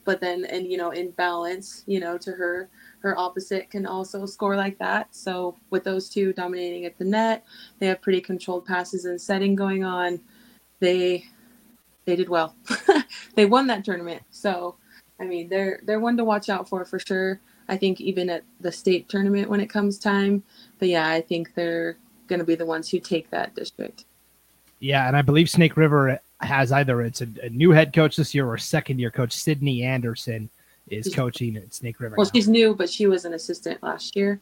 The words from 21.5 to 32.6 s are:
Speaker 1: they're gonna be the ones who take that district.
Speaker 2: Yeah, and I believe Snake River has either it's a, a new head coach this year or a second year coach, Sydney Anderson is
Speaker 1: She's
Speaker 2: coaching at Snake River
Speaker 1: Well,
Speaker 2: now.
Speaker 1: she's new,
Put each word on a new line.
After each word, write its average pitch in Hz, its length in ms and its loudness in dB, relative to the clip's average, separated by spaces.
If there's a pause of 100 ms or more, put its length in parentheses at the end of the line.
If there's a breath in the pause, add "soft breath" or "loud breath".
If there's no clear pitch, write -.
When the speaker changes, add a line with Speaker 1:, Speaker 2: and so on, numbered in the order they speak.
Speaker 1:
they're 170 440 -4 (300)
gonna 180 160 -2
be 165 100 2
the 165 100 -2
ones 165 240 -4
who 185 100 -2
take 165 320 -4
that - 240 -6
district. - 500 -12 (760)
Speaker 2:
Yeah, 135 260 2
and 131 120 4
I - 20 8
believe 143 300 6
Snake 165 260 6
River 143 420 6 (220)
has 135 320 2
either 131 300 4
it's 117 180 -4
a, 123 80 -6 (140)
a 123 80 -8
new 151 220 8
head 156 200 8
coach 156 240 4
this - 180 0
year 139 120 2
or 117 80 -2
a 107 60 -6
second 139 400 -2
year 120 100 0
coach, 123 240 -2
Sydney 139 480 0
Anderson 117 640 -4 (400 soft breath)
is 110 160 -8
Speaker 1:
She's 123 100 -4
Speaker 2:
coaching 120 440 -2
at 101 160 -14
Snake 117 260 -10
River 110 160 -10
Speaker 1:
Well, 208 80 4
Speaker 2:
now. 202 100 0
Speaker 1:
she's 214 140 4
new, 220 260 6